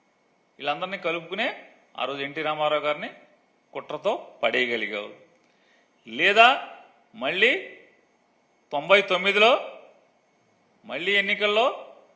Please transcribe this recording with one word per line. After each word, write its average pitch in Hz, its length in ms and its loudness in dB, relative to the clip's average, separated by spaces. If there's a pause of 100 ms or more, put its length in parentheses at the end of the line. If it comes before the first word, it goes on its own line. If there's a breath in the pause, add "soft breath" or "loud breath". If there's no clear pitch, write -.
(580)
వీళ్ళందరినీ 160 480 -6
కలుపుకునే 170 420 -4 (520)
ఆ 123 100 -2
రోజు 139 180 -6
ఎన్టీ 151 220 -8
రామారావు 151 380 0
గారిని 165 240 -4 (640)
కుట్రతో 151 400 -4 (280)
పడేయగలిగావు. 113 680 -2 (1080)
లేదా 202 300 6 (760)
మళ్ళీ 196 300 2 (1160)
తొంభై 165 280 4 (140)
తొమ్మిదిలో 202 380 4 (1400)
మళ్ళీ 170 300 -2
ఎన్నికల్లో 208 440 2 (520)